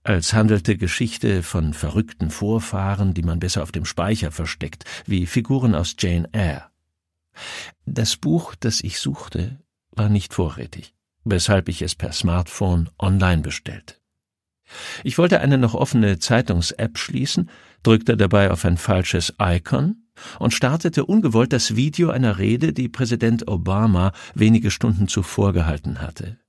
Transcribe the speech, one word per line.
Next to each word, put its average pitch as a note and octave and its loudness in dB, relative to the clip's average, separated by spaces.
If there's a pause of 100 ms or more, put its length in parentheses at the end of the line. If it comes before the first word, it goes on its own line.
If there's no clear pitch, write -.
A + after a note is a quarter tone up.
als F2+ 0
handelte G#2+ 4
Geschichte G2 -2
von D#2+ -2
verrückten D#2+ -4
Vorfahren, G2+ -2
die E2+ -2
man E2 -2
besser F2+ -2
auf D2+ -8
dem D#2+ -6
Speicher F#2 -2
versteckt, - -8 (220)
wie F2+ 0
Figuren B2 0
aus E2+ -4
Jane F2 0
Eyre. E2 -2 (1200)
Das A#2+ -2
Buch, E3 -2
das - -2
ich - -8
suchte, C3+ -6 (320)
war G#2+ 0
nicht G2+ 2
vorrätig, - -6 (280)
weshalb F#2+ 2
ich F2 -6
es D#2+ -6
per - -8
Smartphone F2 0
online F#2 2
bestellte. - -10 (1120)
Ich C3 -2
wollte F3 4
eine C3+ 4
noch A#2+ 2
offene G#2+ 2
Zeitungs-App A2 0
schließen, C#3+ -2 (340)
drückte A2+ 4
dabei G2+ 4
auf E2+ -2
ein F2 4
falsches F#2 0
Icon C3 0 (360)
und - 0
startete D#3 0
ungewollt C3 2
das A2 0
Video D3+ 2
einer A2+ 0
Rede, A#2+ 0
die B2+ -4
Präsident A#2 0
Obama F#2+ 2 (220)
wenige A2 4
Stunden G2 0
zuvor G2 0
gehalten D#2+ -2
hatte. F2 -12 (120)